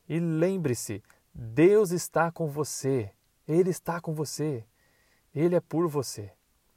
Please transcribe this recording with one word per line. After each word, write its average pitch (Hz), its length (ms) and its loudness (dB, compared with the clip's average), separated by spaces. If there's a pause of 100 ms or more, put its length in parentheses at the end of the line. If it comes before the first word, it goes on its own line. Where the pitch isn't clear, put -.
E 156 120 -2
lembre-se, 160 840 0 (300)
Deus 165 600 4
está 165 380 0
com 165 180 -4
você. 135 640 -4 (340)
Ele 170 240 2
está 170 300 -6
com 165 120 -8
você. 147 520 -6 (720)
Ele 175 200 2
é 170 60 4
por 165 280 -2
você. 127 440 -6 (440)